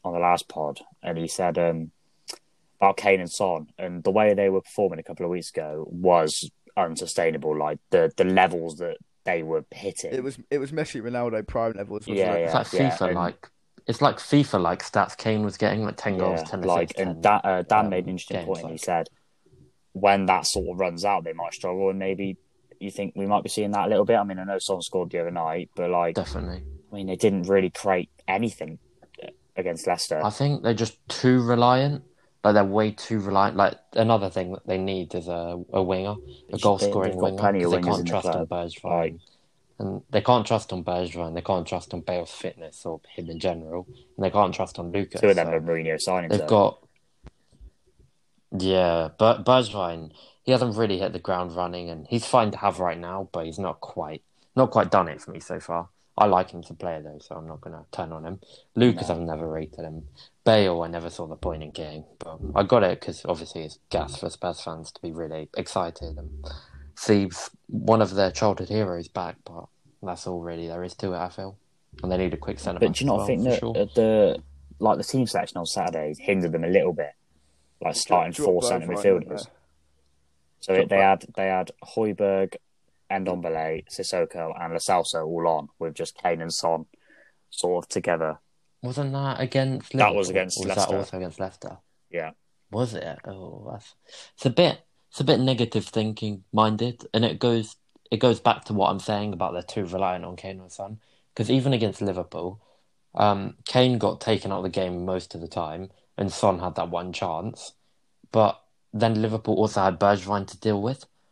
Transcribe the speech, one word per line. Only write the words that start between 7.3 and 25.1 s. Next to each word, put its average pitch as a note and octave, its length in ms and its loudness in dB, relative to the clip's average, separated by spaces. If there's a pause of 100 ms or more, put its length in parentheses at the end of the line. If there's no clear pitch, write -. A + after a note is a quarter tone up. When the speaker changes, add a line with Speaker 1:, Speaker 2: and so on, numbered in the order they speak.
Speaker 1:
Like, D2+ 220 -2 (120)
the, E2 260 6
the F#2+ 80 4
levels F2 520 2
that E2 220 -6 (260)
they F2 180 -2
were D#2+ 300 -2
hitting. F#2+ 420 -8
Speaker 2:
It C3 80 -4
was, B2+ 160 -8 (120)
it C#3+ 80 0
was C#3 140 -6
Messi, D3+ 300 -6
Ronaldo A#2+ 440 -4
prime A2+ 260 -2
levels, G#2 340 -8
wasn't G#2 120 -2
Speaker 1:
Yeah, F2+ 180 2
Speaker 2:
it? - 40 2
Speaker 1:
yeah, E2+ 40 2
Speaker 3:
It's E2 100 0
like A#2 180 0
Speaker 1:
yeah, F2+ 240 4
Speaker 3:
fifa, F#2+ 100 0
Speaker 1:
and F2+ 80 0
Speaker 3:
like, F2 360 -4 (360)
it's - 160 0
like B2+ 140 4
fifa, C#3+ 440 2
like, F2 220 0
stats - 340 0
Kane A2 280 0
was G2+ 120 -4
getting, G#2+ 280 0
like, - 120 -4
ten G2 220 -2
goals, F#2 240 0
Speaker 1:
yeah, D#2+ 80 -10
Speaker 3:
10 F#2+ 140 -4
Speaker 1:
like, F2 260 2
Speaker 3:
assists, - 100 -8
Speaker 1:
and F2 140 -2
Speaker 3:
10, E2 80 -6
Speaker 1:
Da-, G#2 220 6
uh, F#2 180 2
Dan G#2+ 220 4
Speaker 3:
um, G#2 60 -2
Speaker 1:
made F#2 140 -2
an F#2 60 -6
interesting F#2 260 -6
Speaker 3:
games, E2+ 100 -4
Speaker 1:
point, F2+ 160 -4
and D#2+ 80 -10
he D#2+ 60 -10
Speaker 3:
like D#2 80 -14
Speaker 1:
said E2+ 240 -2 (840)
when G2 340 4
that F2+ 180 4
sort F2+ 240 -2
of F2+ 100 -6
runs F2+ 280 -2
out, F#2+ 180 0
they E2 80 -8
might E2+ 220 -8
struggle, F#2+ 340 -2
and F#2+ 100 0
maybe F#2+ 380 -4 (420)
you G2 120 -8
think G2 260 -8
we G2 100 -4
might G2+ 160 2
be - 60 -8
seeing G#2 220 -2
that G2+ 160 0
a - 20 0
little G#2 160 4
bit. A2+ 120 4
I G2+ 80 2
mean, F#2+ 140 -6
I F#2 60 -10
know G2 140 -4
Son F#2 240 -4
scored F2+ 280 -4